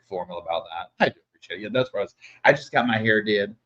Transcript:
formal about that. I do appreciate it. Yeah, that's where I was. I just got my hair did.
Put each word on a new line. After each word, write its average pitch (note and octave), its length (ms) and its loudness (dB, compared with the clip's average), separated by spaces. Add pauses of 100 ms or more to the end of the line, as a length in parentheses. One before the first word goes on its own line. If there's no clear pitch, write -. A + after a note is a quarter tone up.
formal F2 300 -8
about E2+ 320 -4
that. E2+ 340 -4
I E3 40 4
do - 120 -6 (100)
appreciate - 300 -14
it. - 20 -10
Yeah, G#2 100 -8
that's B2+ 200 0
where G2+ 100 -4
I - 20 0
was. G2+ 100 -10 (300)
I C3+ 80 8
just D3 200 0
got B2 140 2
my A2+ 120 0
hair A2 240 4
did. G#2 320 0 (120)